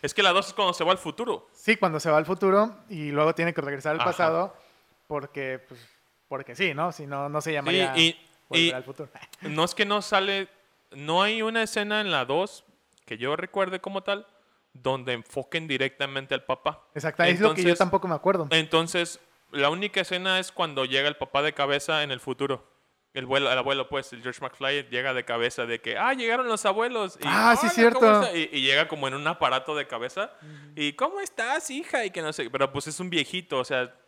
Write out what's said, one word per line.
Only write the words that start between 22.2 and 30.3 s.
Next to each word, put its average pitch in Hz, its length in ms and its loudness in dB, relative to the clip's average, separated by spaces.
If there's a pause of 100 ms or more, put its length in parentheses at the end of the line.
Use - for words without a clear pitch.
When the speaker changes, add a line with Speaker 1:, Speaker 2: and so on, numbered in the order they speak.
Speaker 1:
futuro. 135 440 -4 (480)
El 131 120 -8
vuelo, 135 260 2
el 131 60 4
abuelo, 135 320 0
pues, 135 240 -6
el 117 80 -16
George 123 200 -8
McFly 135 480 -4
llega 127 240 -2
de 123 120 -4
cabeza 120 400 -2
de 117 160 -4
que, - 160 -4
"Ah, 240 160 0
llegaron 247 340 -2
los 220 180 -2
abuelos". 214 540 -2
Y, - 60 -10
Speaker 2:
Ah, 226 340 6
sí, 269 60 2
Speaker 1:
"Hola, - 100 2
Speaker 2:
cierto. 233 240 6
Speaker 1:
¿cómo 214 220 8
está?". 185 160 0
Y, 156 160 0
y 139 80 0
llega 139 260 6
como 147 220 -4
en 131 60 -4
un 147 120 -2
aparato 156 480 0
de 143 100 -2
cabeza. 131 460 -6 (100)